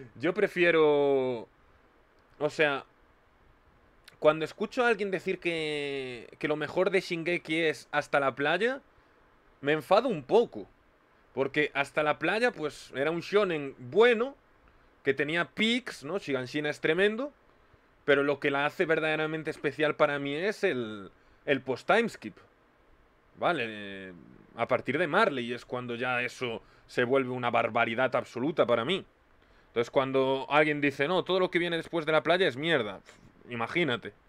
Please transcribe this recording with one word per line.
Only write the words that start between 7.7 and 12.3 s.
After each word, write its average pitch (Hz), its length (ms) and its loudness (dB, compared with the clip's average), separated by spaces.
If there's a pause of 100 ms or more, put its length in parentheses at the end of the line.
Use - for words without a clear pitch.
hasta 143 300 0
la 135 160 0
playa, 185 440 0 (840)
me 143 100 2
enfado 190 360 4
un 165 140 -4
poco. 160 460 2 (640)
Porque 139 420 0
hasta 139 280 -2
la 151 160 0
playa, 214 340 0